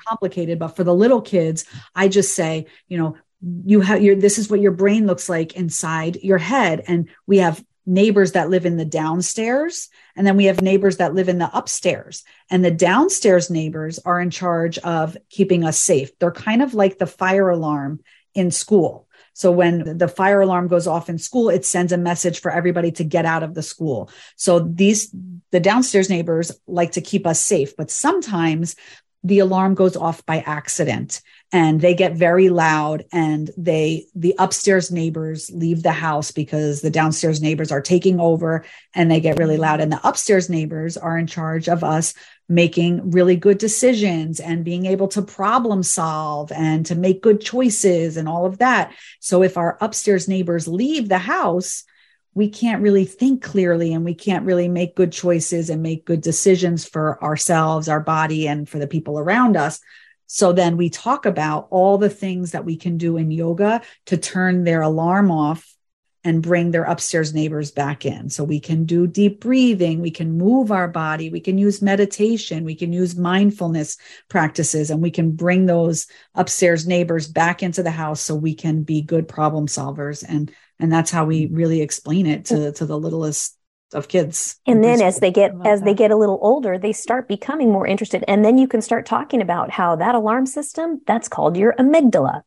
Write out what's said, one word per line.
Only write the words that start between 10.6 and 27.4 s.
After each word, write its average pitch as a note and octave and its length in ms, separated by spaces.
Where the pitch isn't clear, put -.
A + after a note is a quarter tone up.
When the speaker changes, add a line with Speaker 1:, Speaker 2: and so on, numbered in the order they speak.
Speaker 1:
neighbors F#3+ 360
that F3 160
live F#3 140
in F3+ 100
the E3+ 180
upstairs, - 680
and F#3 140
the E3+ 60
downstairs F#3 800
neighbors D#3+ 500
are F3+ 200
in F3 100
charge E3+ 480
of E3 380
keeping F#3 360
us D#3 140
safe. C#3 400
They're F3 120
kind A3+ 320
of C4 100
like G3 260
the F3+ 80
fire F#3+ 440
alarm D3+ 500
in F#3 160
school. - 560
So - 180
when E3+ 460
the E3 120
fire G3 340
alarm F3+ 260
goes E3+ 180
off E3 220
in E3+ 80
school, A3+ 320
it F3+ 160
sends F3+ 280
a F3+ 40
message F3 440
for F3+ 100
everybody E3+ 420
to E3+ 120
get D#3 200
out E3 180
of D#3+ 120
the E3 80
school. C#3+ 480
So F3 220
these, F#3+ 560
the F3+ 100
downstairs G3+ 500
neighbors E3 420
like F3 260
to F3 80
keep - 260
us E3 140